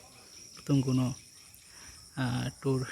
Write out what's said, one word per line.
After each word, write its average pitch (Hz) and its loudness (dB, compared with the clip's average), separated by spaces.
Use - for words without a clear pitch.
নতুন 139 4
কোনো, 127 2
আহ, 127 -2
ট্যুর 131 0